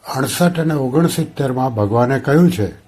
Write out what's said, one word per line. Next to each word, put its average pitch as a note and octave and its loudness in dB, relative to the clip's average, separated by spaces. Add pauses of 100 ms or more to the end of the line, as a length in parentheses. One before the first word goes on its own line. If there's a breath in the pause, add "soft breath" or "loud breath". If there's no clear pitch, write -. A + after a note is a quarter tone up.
(140)
અણસઠ E3 -2
અને D#3+ 0
ઓગણસિત્તેરમાં C3+ -2
ભગવાને A#2+ 0
કહ્યું D#3+ 4
છે G#2 -4 (160)